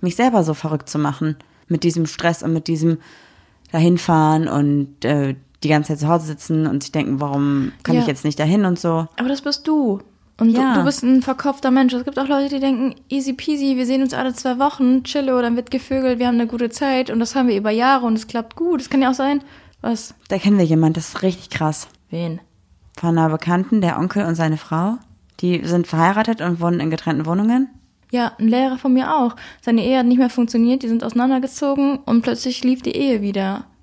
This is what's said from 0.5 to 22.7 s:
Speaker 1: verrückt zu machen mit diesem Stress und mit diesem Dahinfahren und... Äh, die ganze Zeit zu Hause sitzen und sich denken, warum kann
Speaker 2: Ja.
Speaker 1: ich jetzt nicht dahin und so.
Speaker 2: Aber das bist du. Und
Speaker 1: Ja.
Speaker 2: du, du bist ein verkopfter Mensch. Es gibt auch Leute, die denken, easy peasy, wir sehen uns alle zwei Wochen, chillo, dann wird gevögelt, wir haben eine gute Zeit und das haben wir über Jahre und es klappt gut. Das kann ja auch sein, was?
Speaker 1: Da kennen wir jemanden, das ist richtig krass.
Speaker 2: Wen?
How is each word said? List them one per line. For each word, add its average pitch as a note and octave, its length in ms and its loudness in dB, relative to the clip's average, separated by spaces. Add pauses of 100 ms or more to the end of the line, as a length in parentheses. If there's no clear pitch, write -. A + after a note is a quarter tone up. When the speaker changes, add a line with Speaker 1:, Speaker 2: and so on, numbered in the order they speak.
Speaker 1:
verrückt D3+ 380 -4
zu D3+ 80 -4
machen D3+ 380 -2 (320)
mit E3 160 -2
diesem E3 220 0
Stress E3 360 -2
und E3 100 -2
mit D#3+ 140 -2
diesem E3 320 0 (720)
Dahinfahren D#3+ 760 2
und... C#3+ 560 0
Äh, C#3 320 0 (260)
die D3+ 60 -2
ganze D3+ 240 2
Zeit D3 80 -4
zu D3+ 80 0
Hause E3 180 2
sitzen D#3 400 -2
und C#3 160 -2
sich - 80 -12
denken, C#3 300 -2
warum C#3+ 500 -2 (140)
kann E3 100 2
Speaker 2:
Ja. D#3+ 60 4
Speaker 1:
ich A#3+ 80 0
jetzt C#3 160 -4
nicht D3+ 140 -2
dahin G3+ 260 2
und F3 160 0
so. E3 260 -2 (100)
Speaker 2:
Aber B3 120 -4
das C#4 140 -4
bist D4 260 -6
du. C4 320 0 (400)
Und A3+ 100 6
Speaker 1:
Ja. B3+ 240 2
Speaker 2:
du, G3 60 4
du - 40 2
bist C#4 200 -2
ein B3+ 180 4
verkopfter C4+ 480 -2
Mensch. B3+ 220 4
Es B3 120 -4
gibt C#4 140 -6
auch C4+ 80 -2
Leute, C#4 220 0
die C#4 100 -4
denken, C4 380 -2 (120)
easy C4+ 240 -4
peasy, C#4 440 -2
wir B3+ 100 0
sehen C4 160 0
uns B3+ 100 0
alle B3+ 220 -4
zwei B3 240 -4
Wochen, C4 460 2
chillo, C4 360 0
dann A#3 140 0
wird A#3+ 160 -4
gevögelt, C4 480 -2
wir B3 80 0
haben B3 80 2
eine A#3 140 2
gute A#3 220 -2
Zeit B3+ 400 -2
und A3+ 100 0
das A3+ 160 -2
haben C4 100 2
wir A3 100 2
über G#3 140 -2
Jahre B3 360 2
und A3+ 80 2
es A3 120 -4
klappt A3+ 300 -8
gut. E4 240 0
Das C4 100 -10
kann C4+ 120 2
ja C4 80 2
auch C4 40 2
sein, C#4 260 0 (420)
was? A3+ 320 -4 (140)
Speaker 1:
Da F#3+ 100 -2
kennen G3+ 200 4
wir F3+ 60 6
jemanden, D#3+ 300 4
das D#3+ 160 -6
ist - 120 -8
richtig F#3 280 -2
krass. - 360 -4 (240)
Speaker 2:
Wen? E3 300 -6 (580)